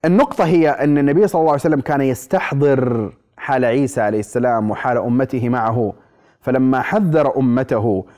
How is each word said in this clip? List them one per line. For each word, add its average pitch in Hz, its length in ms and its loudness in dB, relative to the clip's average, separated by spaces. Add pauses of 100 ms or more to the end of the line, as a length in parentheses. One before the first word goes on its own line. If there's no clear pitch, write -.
النقطة 196 400 2
هي 160 260 4
أن 143 280 0
النبي 147 280 2
صلى 180 140 -2
الله 160 120 2
عليه 139 80 0
وسلم 156 200 0
كان 139 200 -2
يستحضر 131 1120 0 (240)
حال 131 280 -2
عيسى 127 360 0
عليه 107 180 0
السلام 113 520 -2
وحال 120 260 -2
أمته 120 520 -2
معه، 113 440 -2 (480)
فلما 131 400 0
حذر 160 560 0
أمته 120 680 0 (120)